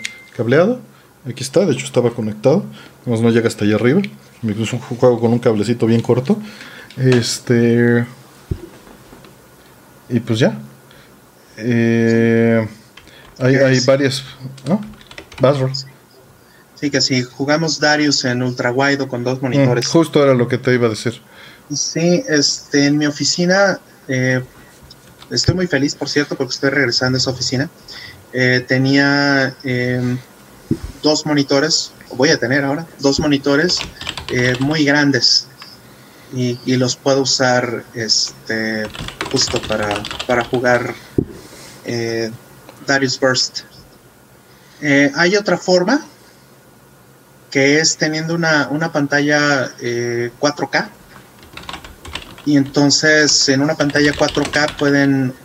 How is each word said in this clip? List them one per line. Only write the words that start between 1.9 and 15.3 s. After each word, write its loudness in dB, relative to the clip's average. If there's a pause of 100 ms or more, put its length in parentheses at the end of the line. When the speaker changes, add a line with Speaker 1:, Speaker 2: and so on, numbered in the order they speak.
Speaker 1:
conectado, 0 (400)
nomás 0
no 4
llega 2
hasta -2
allá 4
arriba. 2 (400)
Me -2
puse -4
un -8
ju-, -10
juego 4
con 2
un 2
cablecito 0
bien 2
corto. 0 (580)
Este, 2 (2000)
y 0
pues -4
ya. 0 (1000)
Eh, 2 (720)
hay, 2
Speaker 2:
Sí, 2
Speaker 1:
hay 4
Speaker 2:
es 0
Speaker 1:
varias, 2 (420)
¿no? 0 (600)